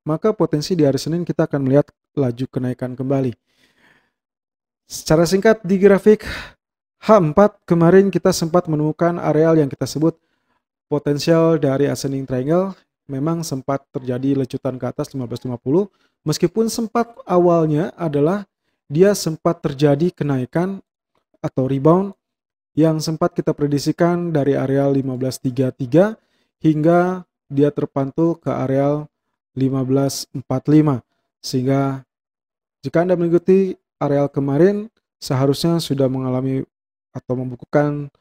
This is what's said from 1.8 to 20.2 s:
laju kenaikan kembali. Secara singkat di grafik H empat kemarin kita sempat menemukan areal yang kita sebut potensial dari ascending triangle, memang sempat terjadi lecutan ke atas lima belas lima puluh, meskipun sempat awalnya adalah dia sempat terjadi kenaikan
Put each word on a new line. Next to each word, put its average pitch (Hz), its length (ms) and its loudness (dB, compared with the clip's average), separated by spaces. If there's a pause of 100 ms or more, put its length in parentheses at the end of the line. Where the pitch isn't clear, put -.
laju 127 340 -2
kenaikan 127 480 -6
kembali. 131 360 -2 (1600)
Secara - 320 0
singkat 196 400 2
di 185 160 0
grafik 196 480 4 (760)
H - 160 -4
empat 196 460 2
kemarin 180 480 4
kita 175 240 0
sempat 170 320 -2
menemukan 156 560 -2
areal 160 340 2
yang 143 140 2
kita - 160 -8
sebut 160 320 -2 (720)
potensial 160 720 2
dari 135 240 0
ascending 135 400 -6
triangle, 160 480 -2 (320)
memang 156 400 -6
sempat 139 480 -6
terjadi 127 480 -4
lecutan 127 340 -6
ke 123 140 -8
atas - 240 -10
lima 123 160 -8
belas 123 160 -8
lima 123 100 -6
puluh, 170 300 -2 (400)
meskipun 175 400 -2
sempat 233 560 -4
awalnya 170 720 2
adalah 165 500 -2 (460)
dia 185 240 4
sempat 165 480 -4
terjadi 147 480 2
kenaikan 160 720 -4 (560)